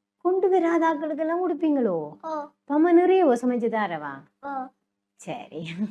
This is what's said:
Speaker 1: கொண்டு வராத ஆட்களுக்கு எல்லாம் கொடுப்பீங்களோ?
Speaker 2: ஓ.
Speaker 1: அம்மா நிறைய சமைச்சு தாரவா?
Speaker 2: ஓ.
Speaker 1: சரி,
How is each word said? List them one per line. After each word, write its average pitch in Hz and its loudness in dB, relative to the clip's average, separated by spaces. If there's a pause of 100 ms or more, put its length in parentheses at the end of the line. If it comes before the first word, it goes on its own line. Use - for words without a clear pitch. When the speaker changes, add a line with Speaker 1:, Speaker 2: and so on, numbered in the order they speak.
(180)
Speaker 1:
கொண்டு 370 2
வராத 330 2
ஆட்களுக்கு 302 -6
எல்லாம் 330 -2
கொடுப்பீங்களோ? 233 -2
Speaker 2:
ஓ. 302 -8 (160)
Speaker 1:
அம்மா 320 2
நிறைய 359 6
சமைச்சு 240 0
தாரவா? 170 -4 (280)
Speaker 2:
ஓ. 269 -10 (480)
Speaker 1:
சரி, 160 -12 (240)